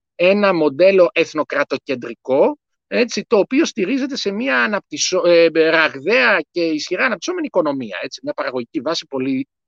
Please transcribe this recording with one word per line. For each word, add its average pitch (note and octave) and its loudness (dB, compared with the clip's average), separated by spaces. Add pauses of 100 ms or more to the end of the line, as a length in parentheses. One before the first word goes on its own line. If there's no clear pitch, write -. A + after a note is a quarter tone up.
(140)
ένα G3 2
μοντέλο E3+ 4
εθνοκρατοκεντρικό, C#3+ -2 (280)
έτσι, G#3+ -2
το A3+ 4
οποίο C4 2
στηρίζεται B3+ -4
σε - -4
μια B3 -2
αναπτυσσο-, F#3 -2
ε, E3+ 6 (220)
ραγδαία E3 2 (100)
και F3 -4
ισχυρά E3 -4
αναπτυσσόμενη C#4+ -4
οικονομία, C#3 -4
έτσι, - -12
μια D3 -8
παραγωγική B2+ -6
βάση D#3 -6
πολύ, C3+ -4 (200)